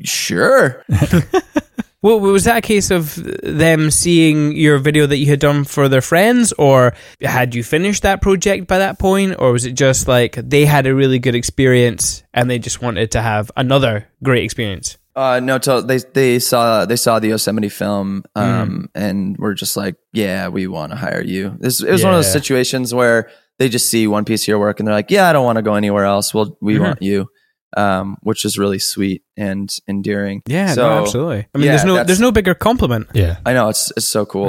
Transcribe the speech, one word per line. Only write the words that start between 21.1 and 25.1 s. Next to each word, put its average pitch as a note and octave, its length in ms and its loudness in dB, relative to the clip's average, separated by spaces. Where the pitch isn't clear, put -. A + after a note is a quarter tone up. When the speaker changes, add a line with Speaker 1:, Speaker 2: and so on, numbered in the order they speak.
Speaker 1:
you." F#2+ 380 -8
This, - 240 -4
it - 80 0
was F#3+ 140 4
one F#3+ 80 4
of F3 60 4
those D3+ 80 2
Speaker 2:
Yeah. - 120 -2
Speaker 1:
situations B2+ 540 -2
where A#2 340 2
they C3+ 100 2
just B2 220 -2
see A2+ 180 2
one G#2 160 0
piece A2 200 -2
of - 40 -4
your G#2 120 2
work G2+ 200 0
and G#2+ 80 -4
they're G#2+ 80 0
like, G#2 160 -2